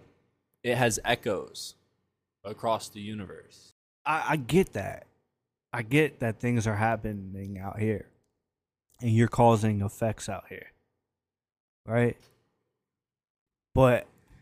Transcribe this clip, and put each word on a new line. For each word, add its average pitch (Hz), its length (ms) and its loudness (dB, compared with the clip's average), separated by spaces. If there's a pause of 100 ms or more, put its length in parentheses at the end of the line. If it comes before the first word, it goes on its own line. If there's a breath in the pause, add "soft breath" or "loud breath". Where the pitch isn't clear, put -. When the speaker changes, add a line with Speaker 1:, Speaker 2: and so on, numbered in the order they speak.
(640)
Speaker 1:
it 120 120 0
has 120 300 2
echoes 104 720 -4 (680)
across 110 460 -4
the 107 100 -16
universe. 101 720 -12 (340)
Speaker 2:
I, 156 260 0
I 156 40 2
get 151 380 2
that. 95 320 -8 (680)
I 120 120 -6
get 139 360 2
that 113 220 -4
things 120 260 0
are 107 80 0
happening 101 800 -4
out 98 220 -10
here 110 280 -2 (920)
and 120 120 0
you're 113 180 6
causing 110 500 4
effects 101 480 -4
out 95 220 -10
here, - 240 -16 (1120)
right? 120 320 0 (1600)
But 127 340 4 (340)